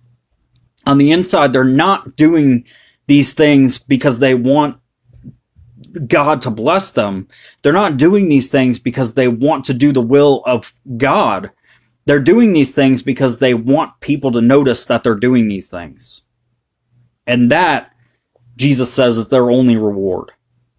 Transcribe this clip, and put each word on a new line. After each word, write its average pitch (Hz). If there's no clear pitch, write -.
On 139
the 143
inside, 165
they're 131
not 143
doing 147
these 143
things 139
because 131
they 131
want 139
God 147
to 120
bless 143
them. 98
They're 143
not 180
doing 185
these 143
things 127
because 127
they 127
want 135
to 143
do 139
the 131
will 139
of 123
God. 123
They're 143
doing 208
these 147
things 135
because 131
they 127
want 131
people 139
to 117
notice 131
that 120
they're 117
doing 117
these 98
things. 85
And 120
that, 156
Jesus 131
says, 123
is 113
their 123
only 123
reward. 98